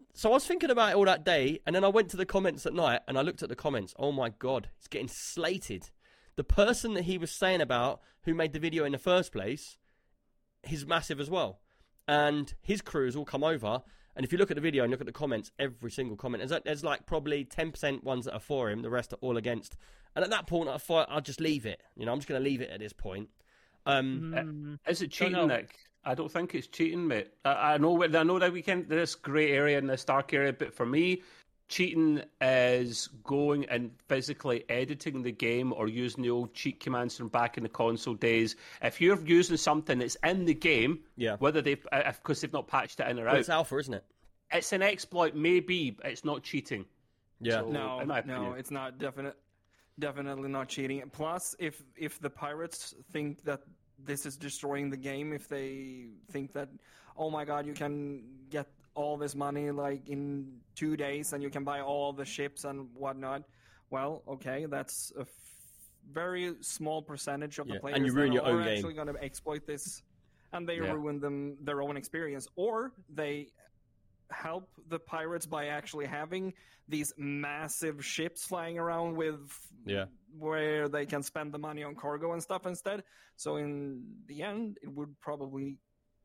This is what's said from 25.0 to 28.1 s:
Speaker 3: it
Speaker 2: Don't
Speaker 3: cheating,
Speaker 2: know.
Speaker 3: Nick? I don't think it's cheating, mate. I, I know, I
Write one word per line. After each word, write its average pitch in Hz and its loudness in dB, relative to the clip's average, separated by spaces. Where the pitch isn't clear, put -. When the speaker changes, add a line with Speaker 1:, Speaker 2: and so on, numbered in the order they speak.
Speaker 3:
it 170 -2
Speaker 2:
Don't - -14
Speaker 3:
cheating, 180 0
Speaker 2:
know. 175 4
Speaker 3:
Nick? - 0
I 131 0
don't 151 -4
think 175 -2
it's 135 -4
cheating, 165 0
mate. 110 0
I, 151 6
I 151 6
know, 165 6
I 160 6